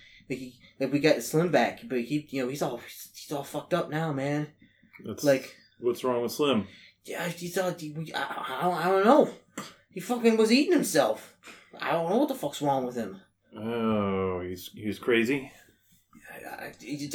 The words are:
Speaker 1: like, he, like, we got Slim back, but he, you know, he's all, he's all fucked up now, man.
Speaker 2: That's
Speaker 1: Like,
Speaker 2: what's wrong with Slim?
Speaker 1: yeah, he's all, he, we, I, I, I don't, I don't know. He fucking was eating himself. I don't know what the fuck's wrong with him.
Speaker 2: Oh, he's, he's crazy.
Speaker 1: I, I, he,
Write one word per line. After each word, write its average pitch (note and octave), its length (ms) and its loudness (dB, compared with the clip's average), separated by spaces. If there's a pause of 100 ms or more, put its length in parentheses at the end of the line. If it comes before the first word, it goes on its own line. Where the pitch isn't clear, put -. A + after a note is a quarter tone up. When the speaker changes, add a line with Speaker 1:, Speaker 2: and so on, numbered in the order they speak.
(300)
Speaker 1:
like, C3 80 -6
he, B2+ 160 -16 (240)
like, C3+ 140 -2
we C#3+ 80 2
got C#3+ 220 4
Slim E3 280 2
back, A#2+ 380 2
but B2 140 -2
he, D3 280 -4
you C3+ 120 -4
know, B2 60 -2
he's D3 140 -6
all, B2+ 180 -4 (340)
he's - 180 -14
all C#3 120 -4
fucked - 300 -6
up E3+ 160 -2
now, D#3 220 -2
man. C#3+ 340 -2 (580)
Speaker 2:
That's G#2+ 200 -6
Speaker 1:
Like, C3+ 320 2 (240)
Speaker 2:
what's A#2+ 240 0
wrong B2 180 2
with A2+ 100 -2
Slim? B2+ 340 2 (400)
Speaker 1:
yeah, E3 220 -6
he's E3+ 300 -8
all, F3+ 180 0
he, D#3 140 -12
we, D#3+ 220 -10
I, - 80 -4
I, - 380 -6
I C#3 40 -4
don't, F3+ 120 2
I D#3+ 160 0
don't F#3+ 140 4
know. C4 260 8 (600)
He - 80 -14
fucking A3+ 380 2
was A3 160 6
eating D4 220 6
himself. C#3 600 2 (460)
I C3+ 120 -2
don't E3 180 0
know G#3+ 80 4
what D4 100 4
the C4 80 -4
fuck's - 260 -8
wrong C3+ 220 2
with B2 100 -6
him. G2 260 -6 (380)
Speaker 2:
Oh, G#2 840 0
he's, F2+ 340 -8
he's G#2 260 -6
crazy. B2+ 500 2 (840)
Speaker 1:
I, - 340 -14
I, - 140 -14
he, C#3 340 -8